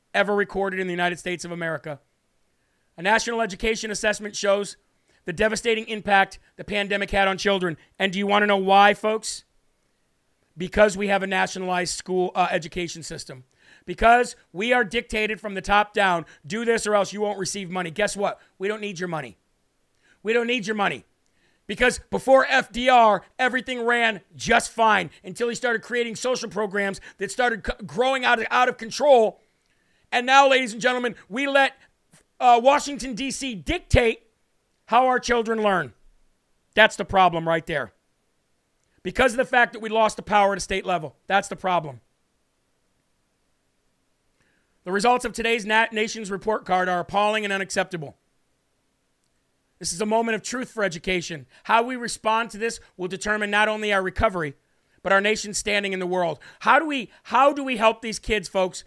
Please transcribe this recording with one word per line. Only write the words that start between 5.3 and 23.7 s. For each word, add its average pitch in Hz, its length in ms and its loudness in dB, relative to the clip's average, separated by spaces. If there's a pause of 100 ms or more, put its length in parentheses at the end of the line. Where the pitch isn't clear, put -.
devastating 220 540 -2
impact 202 500 0 (200)
the 175 60 -16
pandemic 202 460 -4
had 196 180 2
on 190 120 -2
children. 180 380 0 (200)
And 196 140 -2
do 185 80 -4
you 202 80 -2
want 208 160 4
to 208 40 2
know 202 100 2
why, 196 360 6
folks? 214 520 -6 (1120)
Because 185 400 2
we 202 100 -2
have 196 160 0
a 190 40 -6
nationalized 185 680 -4
school, 180 400 -2
uh, 180 160 0
education 170 520 -6
system. 143 420 -16 (400)
Because 233 500 4 (160)
we 220 220 -2
are 247 100 2
dictated 214 560 -4
from 208 140 -10
the 190 80 -6
top 208 320 2
down, 185 320 2 (200)
"Do 214 200 -6
this 226 200 0
or 208 80 0
else 196 200 2
you 202 80 -8
won't 208 180 -4
receive 190 300 -8
money." 180 200 -6
Guess 196 280 -4
what? 190 200 -4 (220)
We 190 80 -4
don't 214 140 -4
need 202 180 -10
your 180 80 -6
money. 156 300 -8 (840)
We 214 120 -2
don't 240 120 0
need 233 220 -2
your 220 80 -4
money. 180 300 -2 (600)
Because 240 320 0 (120)
before 262 380 4
F 269 220 0
D 240 180 0
R, 220 340 6 (160)
everything 254 460 -2